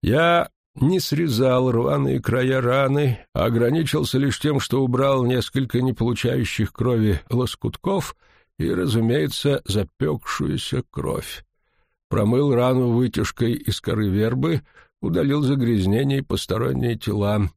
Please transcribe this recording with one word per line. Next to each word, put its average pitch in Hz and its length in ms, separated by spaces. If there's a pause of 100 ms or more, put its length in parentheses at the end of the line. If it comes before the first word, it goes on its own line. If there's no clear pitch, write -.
Я 165 480 (260)
не 170 240
срезал 127 680
рваные 135 500
края 131 400
раны, 135 760
а 92 120
ограничился 131 720
лишь 139 200
тем, 147 220
что 135 220
убрал 131 420
несколько 127 560
не 127 120
получающих 127 800
крови 110 560
лоскутков - 880 (420)
и, - 120
разумеется, 139 960
запекшуюся - 1300
кровь. - 540 (640)
Промыл 120 460
рану 123 380
вытяжкой 117 600
из - 260
коры 104 280
вербы, 120 540 (380)
удалил 147 420
загрязнения 120 760
и 135 40
посторонние 120 760
тела 104 600